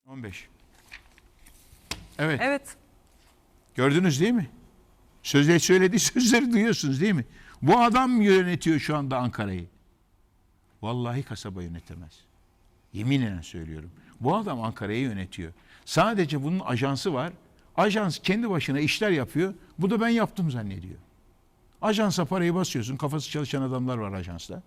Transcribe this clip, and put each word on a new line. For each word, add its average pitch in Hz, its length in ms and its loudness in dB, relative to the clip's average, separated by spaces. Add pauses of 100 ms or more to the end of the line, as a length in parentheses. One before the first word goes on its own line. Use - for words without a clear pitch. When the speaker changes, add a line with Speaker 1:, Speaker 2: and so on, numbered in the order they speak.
Speaker 1:
On 135 160 -14
beş. 98 260 -12 (1700)
Evet. 151 240 0
Speaker 2:
Evet. 277 340 -4 (960)
Speaker 1:
Gördünüz 143 460 2
değil 214 120 4
mi? 208 180 0 (720)
Sözde 147 360 6
söylediği 185 420 4
<laughs> - 0 -
sözleri 240 520 4
duyuyorsunuz 190 480 2
değil 202 140 2
mi? 131 100 0 (380)
Bu 185 180 8
adam 240 400 4
yönetiyor 180 580 4
şu 151 180 -2
anda 135 220 -2
Ankara'yı. 101 480 -4 (1160)
Vallahi 123 400 -4
kasaba 101 400 -12
yönetemez. 85 500 -14 (800)
Yeminle 113 500 -2
söylüyorum. 80 480 -12 (300)
Bu 139 160 2
adam 202 260 -4
Ankara'yı 110 380 -4
yönetiyor. 95 520 -8 (320)
Sadece 165 580 0
bunun 170 180 -2
ajansı 135 540 -2
var. 127 180 -4 (440)
Ajans 196 420 0
kendi 220 320 0
başına 143 300 0
işler 202 300 0
yapıyor. 165 440 -2 (240)
Bu 185 120 0
da 220 100 0
"Ben 233 80 0
yaptım." 202 420 0
zannediyor. 95 480 -8 (840)
Ajansa 202 420 2
parayı 170 300 0
basıyorsun, 135 420 -2
kafası 143 340 -4
çalışan 143 320 -4
adamlar 127 360 -2
var 101 140 -4
ajansta. 92 540 -10